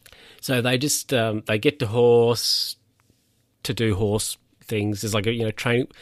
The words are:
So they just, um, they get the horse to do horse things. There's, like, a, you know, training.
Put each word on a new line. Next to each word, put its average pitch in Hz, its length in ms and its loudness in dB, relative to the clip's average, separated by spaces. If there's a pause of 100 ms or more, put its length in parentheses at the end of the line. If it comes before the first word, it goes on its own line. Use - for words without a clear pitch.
(400)
So 127 200 -2
they 123 180 0
just, - 340 -4
um, 113 340 0
they 110 120 0
get 147 220 0
the 117 80 -2
horse 117 880 2 (880)
to 113 100 -4
do 110 200 2
horse 107 420 -2 (260)
things. 104 380 -4
There's, 110 140 -4
like, 104 120 -2
a, 117 60 0
you 117 120 -2
know, 107 60 -2
training. 120 380 -2 (140)